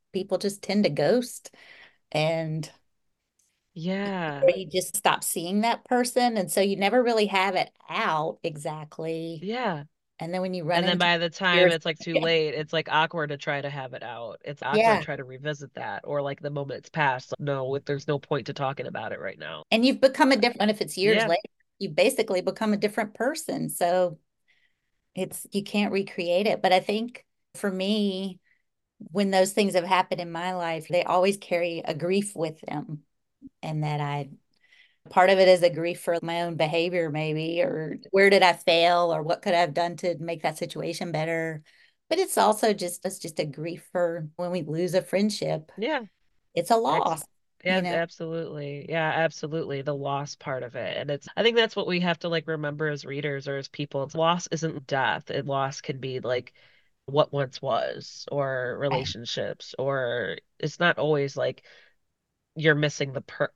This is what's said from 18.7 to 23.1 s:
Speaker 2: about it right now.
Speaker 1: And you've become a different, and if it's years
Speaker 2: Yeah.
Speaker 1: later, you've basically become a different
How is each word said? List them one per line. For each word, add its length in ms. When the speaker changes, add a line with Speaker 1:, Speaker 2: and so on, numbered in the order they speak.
Speaker 2:
about 260
it 60
right 200
now. 320
Speaker 1:
And 140
you've 160
become 300
a 60
different, 240
and 100
if 100
it's 160
years 280
Speaker 2:
Yeah. 0
Speaker 1:
later, 160
you've 160
basically 460
become 320
a 40
different 360